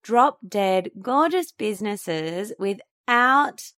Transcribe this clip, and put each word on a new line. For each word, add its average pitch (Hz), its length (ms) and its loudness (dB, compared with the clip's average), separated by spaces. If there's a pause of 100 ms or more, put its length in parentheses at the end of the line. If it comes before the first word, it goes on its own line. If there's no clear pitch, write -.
drop-dead, 202 840 2 (120)
gorgeous 311 480 0
businesses 196 1080 -6
without 247 1000 0 (160)